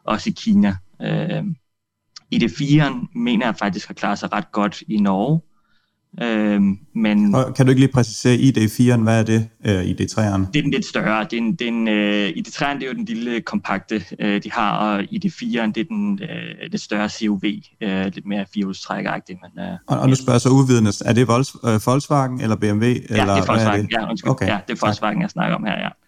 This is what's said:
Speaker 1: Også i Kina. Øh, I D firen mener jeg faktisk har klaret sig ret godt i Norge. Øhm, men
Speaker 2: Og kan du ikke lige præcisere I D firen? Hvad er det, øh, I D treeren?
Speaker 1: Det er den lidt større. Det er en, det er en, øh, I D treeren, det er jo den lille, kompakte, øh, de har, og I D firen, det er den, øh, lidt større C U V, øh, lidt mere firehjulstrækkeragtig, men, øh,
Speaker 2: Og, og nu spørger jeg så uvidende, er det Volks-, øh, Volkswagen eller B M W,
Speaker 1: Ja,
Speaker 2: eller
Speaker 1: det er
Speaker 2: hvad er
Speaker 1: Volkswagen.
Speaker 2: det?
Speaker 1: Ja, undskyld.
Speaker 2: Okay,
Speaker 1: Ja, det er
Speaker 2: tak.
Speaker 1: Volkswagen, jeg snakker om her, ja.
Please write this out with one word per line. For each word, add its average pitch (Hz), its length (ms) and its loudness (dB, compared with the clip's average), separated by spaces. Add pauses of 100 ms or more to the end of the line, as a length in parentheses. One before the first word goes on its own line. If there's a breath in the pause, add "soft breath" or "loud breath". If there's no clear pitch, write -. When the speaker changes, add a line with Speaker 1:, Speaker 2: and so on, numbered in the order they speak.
Speaker 1:
Også 110 260 -4
i 95 80 -2
Kina. 101 400 2 (240)
Øh, 107 420 -4 (880)
I 127 80 -2
D 113 180 2
firen 143 580 2
mener 120 300 0
jeg 110 100 0
faktisk 101 320 -4
har 98 60 -16
klaret 101 260 -4
sig 92 140 -6
ret 104 180 -4
godt 104 360 -2
i 110 100 -2
Norge. 104 440 2 (800)
Øhm, 104 580 2 (160)
men 107 400 2
Speaker 2:
Og 131 200 0
kan 135 100 4
du 127 40 6
ikke 135 120 6
lige 135 120 4
præcisere 123 420 2
I 127 160 6
D 127 260 2
firen? 123 240 4
Hvad 113 180 4
er 107 40 2
det, 110 260 2 (160)
øh, 95 200 2
I 92 80 0
D 95 160 -2
treeren? 98 360 0
Speaker 1:
Det 95 100 -2
er 147 60 2
den 139 100 -2
lidt 135 140 -2
større. 107 380 -2
Det 110 100 -8
er 117 40 -2
en, 113 180 -2
det - 60 -6
er 120 100 -2
en, 113 160 0
øh, 104 480 2
I - 60 -6
D - 100 -10
treeren, 143 280 -4
det 135 60 -8
er - 60 -6
jo 120 60 -8
den 117 80 -6
lille, 117 360 -6
kompakte, 101 600 -4 (160)
øh, 101 240 -2
de 107 80 -14
har, 110 260 -2
og 104 320 -2
I - 80 -6
D 180 140 -2
firen, 113 400 -4
det 113 100 -4
er 98 40 -6
den, 101 380 -4
øh, - 480 -12
lidt - 100 -6
større 104 280 -4
C 110 200 -6
U 101 140 -2
V, - 0 - (380)
øh, 95 240 -2
lidt - 200 -8
mere 101 280 -4
firehjulstrækkeragtig, - 880 -6
men, - 240 -14
øh, 92 120 -10 (100)
Speaker 2:
Og, 131 120 -2
og 131 100 4
nu 131 60 6
spørger 123 180 2
jeg 120 80 4
så 131 80 2
uvidende, 127 420 6 (140)
er - 80 4
det 117 160 4
Volks-, 120 400 0
øh, 107 160 2
Volkswagen 131 560 0
eller 110 140 0
B 104 80 -2
M 104 160 2
W, 113 40 2
Speaker 1:
Ja, 120 60 4
Speaker 2:
eller 120 160 2
Speaker 1:
det - 40 -12
er 104 160 2
Speaker 2:
hvad 98 120 2
er 95 100 2
Speaker 1:
Volkswagen. 107 380 2
Speaker 2:
det? 101 60 -8
Speaker 1:
Ja, 113 180 -2
undskyld. 113 220 -2
Speaker 2:
Okay, 104 160 0
Speaker 1:
Ja, 104 200 0
det 120 60 -6
er - 20 -4
Speaker 2:
tak. - 60 -10
Speaker 1:
Volkswagen, 107 400 0
jeg 107 80 -4
snakker 113 260 -2
om - 80 -6
her, 107 160 -4
ja. - 100 -6 (180)